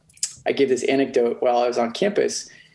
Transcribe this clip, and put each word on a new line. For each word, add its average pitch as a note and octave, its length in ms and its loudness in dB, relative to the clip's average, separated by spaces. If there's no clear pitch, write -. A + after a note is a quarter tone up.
I B2 60 0
gave C3+ 160 2
this A#2+ 160 0
anecdote A#2+ 560 0
while A#2+ 180 2
I B2 80 2
was B2 120 -2
on A#2 140 0
campus. - 560 -2